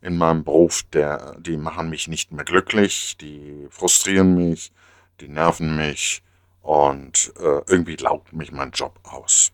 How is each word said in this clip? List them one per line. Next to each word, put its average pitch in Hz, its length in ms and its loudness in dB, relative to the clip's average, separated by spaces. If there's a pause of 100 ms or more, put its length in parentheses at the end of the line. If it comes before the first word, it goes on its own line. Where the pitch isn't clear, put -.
in 90 160 -6
meinem 82 280 2
Beruf, 80 380 4 (120)
der, 73 440 -2
die 82 200 -8
machen 82 320 -6
mich - 180 -8
nicht 82 240 -10
mehr 76 120 -10
glücklich, - 720 0
die 73 500 -16
frustrieren 95 680 4
mich, 87 380 0 (480)
die 71 80 -18
nerven 80 480 0
mich 76 460 -4 (400)
und, 71 760 0
äh, 73 280 0
irgendwie 82 300 0
laugt - 360 -4
mich 78 180 -10
mein 69 200 -8
Job - 320 -8
aus. - 520 0